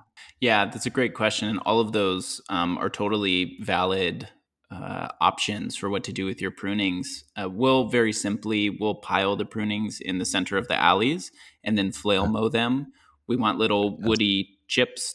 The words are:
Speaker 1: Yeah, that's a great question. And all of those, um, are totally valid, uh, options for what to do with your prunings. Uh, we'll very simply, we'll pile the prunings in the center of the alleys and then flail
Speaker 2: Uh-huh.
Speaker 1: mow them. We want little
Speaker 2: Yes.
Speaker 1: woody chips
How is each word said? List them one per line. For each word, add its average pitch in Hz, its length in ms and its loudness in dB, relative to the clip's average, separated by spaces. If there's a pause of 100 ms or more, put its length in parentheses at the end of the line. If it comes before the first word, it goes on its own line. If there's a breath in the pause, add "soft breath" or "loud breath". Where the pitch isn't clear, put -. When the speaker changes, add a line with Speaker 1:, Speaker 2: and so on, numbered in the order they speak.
(400 loud breath)
Speaker 1:
Yeah, 110 240 4
that's 110 220 -6
a 123 40 -2
great 123 240 0
question. 107 340 0
And 110 120 -2
all 110 180 2
of 110 140 0
those, 95 560 -2
um, 87 300 -2
are 95 120 -2
totally 101 680 0
valid, 92 680 0 (460)
uh, 95 320 -8 (140)
options 95 560 0
for 98 140 -4
what 98 120 -2
to 95 120 -10
do 95 100 -4
with 95 160 -4
your 95 100 -4
prunings. 98 760 -4 (120)
Uh, 101 100 -6
we'll 123 420 2
very 117 220 4
simply, 104 600 0
we'll 101 240 -2
pile 98 420 0
the 101 80 -4
prunings 107 560 -4
in 92 160 -4
the 90 80 -2
center 98 320 -2
of 92 100 0
the 87 80 -2
alleys 107 560 4 (320 soft breath)
and 110 140 0
then 95 160 0
flail 98 300 2
Speaker 2:
Uh-huh. 104 100 0
Speaker 1:
mow 110 160 0
them. 120 380 0 (400 soft breath)
We 117 100 0
want 110 220 0
little 104 420 2
Speaker 2:
Yes. 104 80 0
Speaker 1:
woody 104 500 2 (100)
chips - 460 0